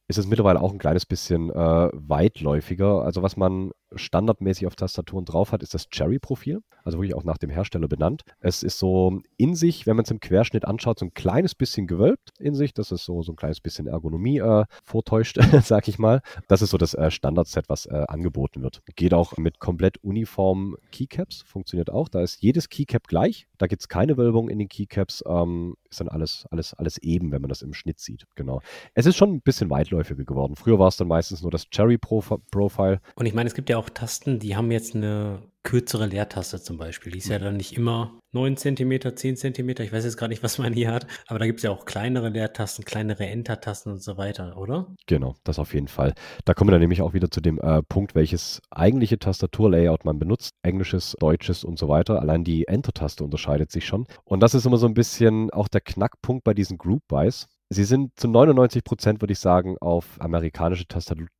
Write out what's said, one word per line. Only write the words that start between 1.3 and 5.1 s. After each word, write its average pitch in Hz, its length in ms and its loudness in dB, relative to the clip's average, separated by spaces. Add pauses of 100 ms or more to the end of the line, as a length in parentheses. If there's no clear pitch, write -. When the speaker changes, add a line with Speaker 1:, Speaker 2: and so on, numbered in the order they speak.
Speaker 1:
äh, 82 420 4
weitläufiger. 78 1120 0
Also 87 180 -4
was 95 160 -2
man 95 340 0 (220)
standardmäßig 95 760 -2
auf - 80 -8
Tastaturen 92 500 -6